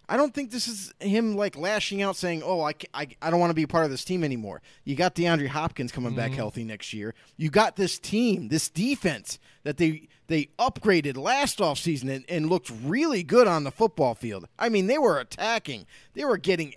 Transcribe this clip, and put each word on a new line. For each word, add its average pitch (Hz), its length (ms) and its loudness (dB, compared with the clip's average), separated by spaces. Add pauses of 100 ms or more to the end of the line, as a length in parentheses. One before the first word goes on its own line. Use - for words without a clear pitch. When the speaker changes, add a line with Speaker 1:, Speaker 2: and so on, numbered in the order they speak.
Speaker 1:
I 226 100 0
don't 285 180 2
think 269 160 -6
this 233 160 -4
is 202 320 -10
him, 214 360 0
like, 202 220 -2
lashing 196 460 -2
out 196 120 0
saying, 170 300 -4
"Oh, 175 160 0
I, 151 120 -2
ca-, - 200 -14
I, 147 140 -6 (160)
I 160 80 0
don't 175 80 4
wanna 170 160 4
be 156 80 2
a 143 40 0
part 165 180 2
of 147 60 0
this 127 140 -6
team 180 180 -2
anymore." 113 380 -4 (220)
You 139 120 -4
got 175 200 0
DeAndre 165 320 2
Hopkins 143 440 -4
coming 123 240 -4
back 117 140 -2
Speaker 2:
Mm-hmm. 131 60 -6
Speaker 1:
healthy 117 280 -6
next 107 300 -10
year. 107 220 -8 (220)
You 160 120 -2
got 208 260 4
this 185 220 -2
team, 202 520 0
this 156 200 0
defense 175 680 -2 (240)
that 143 140 -4
they, 160 300 0 (200)
they 156 220 0 (100)
upgraded 185 580 2
last 254 400 0
offseason 143 580 0
and, 135 140 -10
and 160 220 0
looked 180 200 0 (120)
really 226 400 0
good 214 240 8
on 160 160 2
the 135 80 -4
football 156 420 2
field. 101 340 -8 (120)
I 233 100 0
mean, 202 160 4
they 262 140 2
were 185 200 4
attacking. 170 680 -6 (260)
They 254 100 -6
were 247 140 2
getting 160 400 -2